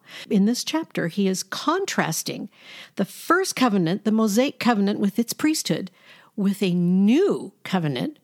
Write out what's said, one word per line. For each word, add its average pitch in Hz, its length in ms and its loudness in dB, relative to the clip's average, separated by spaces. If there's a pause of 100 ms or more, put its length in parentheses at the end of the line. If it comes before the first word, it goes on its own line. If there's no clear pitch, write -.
(300)
In 196 160 4
this 240 180 0
chapter, - 440 -4
he 196 200 0
is 185 140 -2
contrasting - 1080 -4 (480)
the - 80 -2
first - 500 -2
covenant, 202 500 0
the 214 80 0
Mosaic 220 460 2
covenant 202 400 2
with 202 200 0
its 233 160 -2
priesthood, - 560 -2 (460)
with 202 260 0
a 185 100 2
new 196 800 2 (120)
covenant 156 600 -2